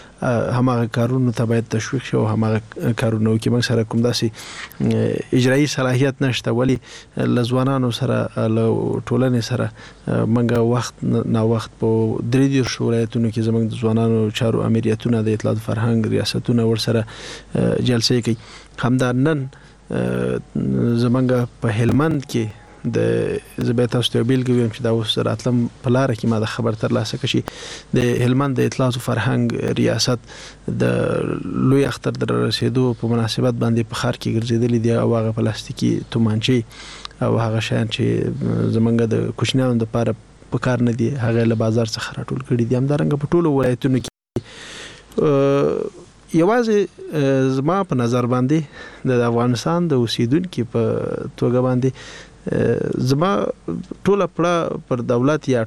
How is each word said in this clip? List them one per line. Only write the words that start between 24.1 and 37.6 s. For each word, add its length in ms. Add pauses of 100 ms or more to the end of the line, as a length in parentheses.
ته 60
یو 60
بیلګه 260
ویم 180
چې 140
دا 80
اوس 280
راتلم 500 (140)
په 80
لاره 240
کې 100
ما 160
د 40
خبر 280
ترلاسه 460
کړ 140
چې 80 (540)
د 40 (260)
هلمند 320
د 40
اطلاعات 340
او 60
فرهنګ 800
ریاست 400 (640)
د 20 (600)
لوی 420
اختر 240
د 200
رسېدو 720
په 120
مناسبت 420
باندې 360
په 100
ښار 160
کې 200
ګرځېدلي 500
دي 60
او 240
هغه 200
پلاستیکي 640 (120)
تومانچې 460 (640)
او 140
هغه 240